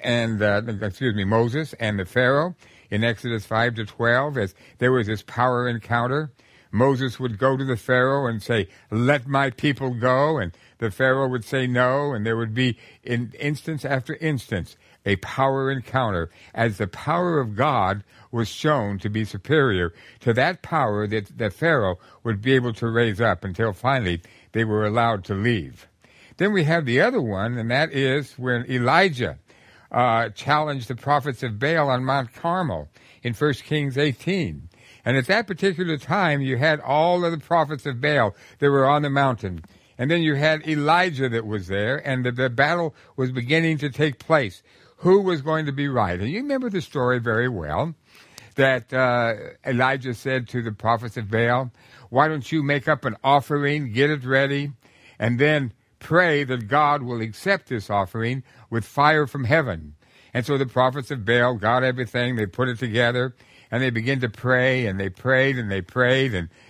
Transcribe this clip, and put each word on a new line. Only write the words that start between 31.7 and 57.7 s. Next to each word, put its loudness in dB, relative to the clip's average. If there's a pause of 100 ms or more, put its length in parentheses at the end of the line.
on 0
Mount -2
Carmel -4 (340)
in -4
First -2
Kings -4
eighteen. -4 (380)
And 2
at 0
that 0
particular -2
time, 0
you -2
had 2
all 2
of 2
the -4
prophets 0
of -6
Baal 2 (220)
that 4
were 6
on 4
the -2
mountain. 0 (360)
And 0
then 2
you 2
had 0
Elijah 2
that -2
was -6
there, -4
and -2
the, -2
the 0
battle 0 (200)
was -2
beginning 0
to -4
take 0
place. 0 (340)
Who 4
was -2
going -2
to -4
be -2
right? 0
And -2
you -4
remember -4
the -4
story 0
very 0
well, -4 (600)
that, 2
uh, 2 (280)
Elijah -2
said -4
to -4
the -6
prophets -2
of -8
Baal, 0 (380)
"Why 4
don't -4
you 0
make 0
up 0
an -4
offering, 2
get 4
it -4
ready, 0 (480)
and 0
then 2 (280)
pray 2
that -4
God 2
will -6
accept -4
this -6